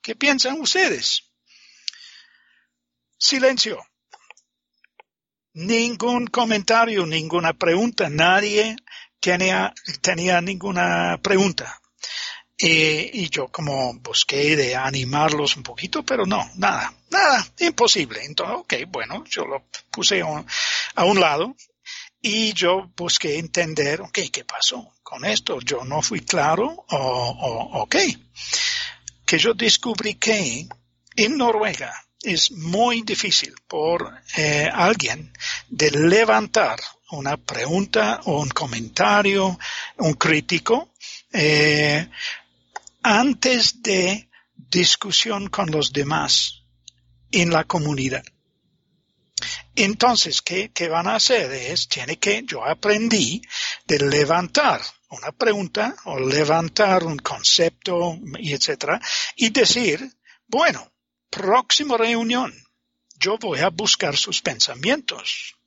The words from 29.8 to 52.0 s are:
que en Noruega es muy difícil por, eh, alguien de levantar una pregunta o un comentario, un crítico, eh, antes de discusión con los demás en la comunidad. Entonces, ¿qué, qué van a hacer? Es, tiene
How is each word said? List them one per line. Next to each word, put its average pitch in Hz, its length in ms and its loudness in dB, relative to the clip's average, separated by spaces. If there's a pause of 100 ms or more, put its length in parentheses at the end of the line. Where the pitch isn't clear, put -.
que 170 520 -2 (480)
en 233 220 2
Noruega 214 560 0 (300)
es 180 280 0
muy 220 520 0
difícil 196 500 -2 (140)
por, 170 520 -2 (160)
eh, 151 380 0
alguien 175 580 0 (380)
de 151 220 2
levantar 196 880 4 (320)
una 143 260 -4
pregunta 190 880 0
o 151 160 2
un 139 80 -2
comentario, 190 1120 2 (380)
un 160 180 2
crítico, 170 720 0 (420)
eh, 151 800 4 (1000)
antes 247 720 2
de 196 480 0 (240)
discusión 185 920 0
con 180 240 -2
los 143 220 -2
demás 143 720 -2 (680)
en 175 200 4
la 160 120 4
comunidad. 135 600 -2 (1500)
Entonces, 214 680 2
¿qué, 190 320 -4
qué 170 160 -4
van 170 180 0
a 220 80 0
hacer? 208 380 2
Es, 135 340 -4
tiene 139 320 -6